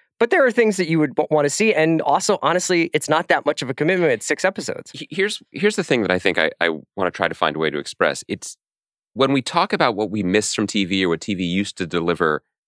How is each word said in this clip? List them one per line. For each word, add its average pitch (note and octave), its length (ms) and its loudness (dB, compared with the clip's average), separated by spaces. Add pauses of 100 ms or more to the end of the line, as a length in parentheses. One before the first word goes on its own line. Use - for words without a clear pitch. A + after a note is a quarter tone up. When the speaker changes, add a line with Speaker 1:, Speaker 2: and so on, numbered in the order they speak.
(180)
Speaker 1:
But A#3 120 2
there E4+ 160 6
are A#3+ 40 2
things G#3+ 280 2
that F3 100 0
you E3 100 2
would D3 180 0
w-, D3+ 140 0
wanna D3 200 2
see. G#3+ 240 2
And D#3 260 2
also, - 400 0
honestly, E3+ 540 0
it's D3 160 -2
not D#3 180 0
that D#3 160 2
much D3+ 160 0
of C3 80 -6
a B2+ 60 -4
commitment. E3+ 360 2
It's A2+ 140 -2
six - 180 -4
episodes. - 500 -4
Speaker 2:
He-, - 180 -12
here's, F#3+ 320 -4 (100)
here's G#3 240 0
the F#3 80 -2
thing C3 160 0
that F#2 100 2
I F2+ 80 2
think F2+ 200 0
I, D#2+ 120 2 (120)
I E2+ 80 2 (260)
wanna F#2 140 -2
try F2+ 180 0
to D#2+ 60 -8
find D#2 220 -2
a - 20 -6
way D#2 100 0
to D2 100 -4
express. C#2+ 480 -2
It's - 300 -10 (560)
when C3 200 0
we C3+ 100 0
talk E3+ 320 -2
about C#3 220 2
what G2+ 140 -2
we G#2 120 -2
miss F#2+ 320 0
from G#2+ 120 0
T G2 200 0
V F#2+ 180 0
or F2 60 2
what E2 100 -2
T G#2 140 -6
V F#2 100 -2
used F#2 320 -2
to F#2 100 -4
deliver, E2 560 0 (240)